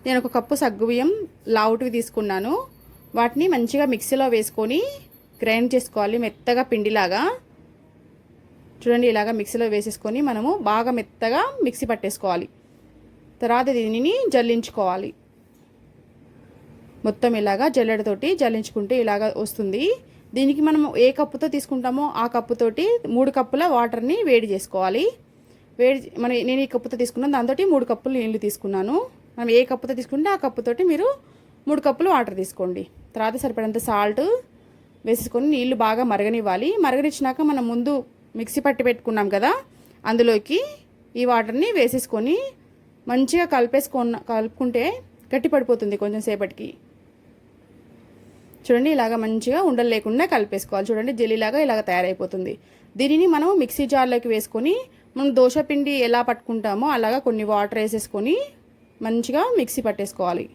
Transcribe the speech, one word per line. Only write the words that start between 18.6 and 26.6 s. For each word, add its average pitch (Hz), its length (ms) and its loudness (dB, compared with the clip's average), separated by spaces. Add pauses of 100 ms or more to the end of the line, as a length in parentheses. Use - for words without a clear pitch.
ఇలాగా 214 360 0
వస్తుంది. 220 560 -2 (400)
దీనికి 277 280 2
మనం 302 360 2
ఏ 247 140 6
కప్పుతో 294 360 -2
తీసుకుంటామో 262 560 -4
ఆ 240 240 -2
కప్పుతోటి 240 800 0
మూడు 262 240 2
కప్పుల 277 340 0
వాటర్ని 240 580 0
వేడి 233 240 4
చేసుకోవాలి. 196 640 -2 (680)
వేడి, 262 400 2
మన, 240 120 -2
నేను 254 300 0